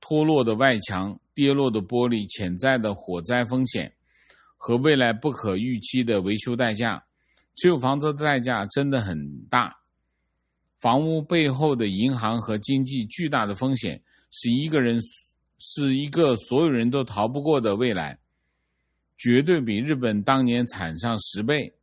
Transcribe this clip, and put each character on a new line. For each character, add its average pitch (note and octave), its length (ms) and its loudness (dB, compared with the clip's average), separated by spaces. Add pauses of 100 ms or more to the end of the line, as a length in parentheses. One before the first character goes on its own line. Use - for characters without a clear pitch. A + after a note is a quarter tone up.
脱 D#3 240 0
落 D3+ 180 4
的 A2+ 120 0
外 B2 240 2
墙、 F#2+ 420 -6 (140)
跌 C#3 180 2
落 C#3 180 2
的 G#2+ 100 0
玻 A#2+ 280 0
璃、 A2 200 0
潜 F2+ 280 -4
在 C3 220 2
的 G#2+ 160 -2
火 F2+ 280 -8
灾 B2 220 0
风 B2+ 220 -2
险 - 280 -6 (640)
和 A#2+ 200 -2
未 D3 180 4
来 B2 180 4
不 A2+ 180 -4
可 G2+ 260 -4
预 A#2 240 -4
期 B2+ 240 -2
的 A2 160 2
维 G2+ 160 0
修 A#2+ 180 -4
代 A#2 180 0
价。 A2 320 -4 (520)
持 F3+ 120 4
有 E3 100 6
房 C3 200 2
子 D3+ 140 0
的 C#3+ 120 -4
代 C#3+ 140 2
价 A#2 280 -2
真 C#3 240 -2
的 C3 100 0
很 D2 500 -6
大， B2 300 0 (960)
房 B2+ 280 2
屋 D#3+ 160 0
背 D3+ 300 2
后 C#3 240 2
的 A2+ 140 0
银 A#2 280 0
行 A2+ 240 -2
和 G#2+ 160 -4
经 C3+ 280 0
济 B2+ 220 -4
巨 E3 220 -6
大 C3 160 0
的 G2+ 120 -4
风 C3 200 -2
险， G2+ 240 -6 (300)
是 - 180 -6
一 C3+ 200 0
个 D#3 120 2
人， A#2 200 2 (580)
是 C#3 380 -2
一 D3 120 -4
个 C#3+ 280 4
所 B2+ 260 0
有 E3 80 4
人 A#2 180 2
都 C3+ 140 0
逃 G#2+ 240 -2
不 C#3 160 -4
过 D3 180 2
的 G#2+ 140 2
未 A#2 180 0
来， D#2 280 -6 (960)
绝 B2 260 4
对 E3 180 2
比 A2 180 -2
日 C#3+ 180 -2
本 A2 260 0
当 C3+ 220 2
年 A#2+ 200 2
惨 E2+ 320 -6
上 A2+ 220 -4
十 G2+ 240 -6
倍。 C3 400 -2